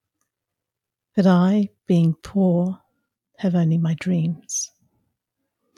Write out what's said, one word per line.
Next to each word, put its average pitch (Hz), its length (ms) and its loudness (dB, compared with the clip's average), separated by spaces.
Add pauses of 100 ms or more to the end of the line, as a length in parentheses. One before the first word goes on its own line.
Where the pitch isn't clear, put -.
(1160)
But 190 140 2
I, 190 400 2 (180)
being 165 280 2 (100)
poor, 185 560 -2 (580)
have 180 160 -2
only 165 240 2
my 165 160 -2
dreams. 165 760 -4 (1040)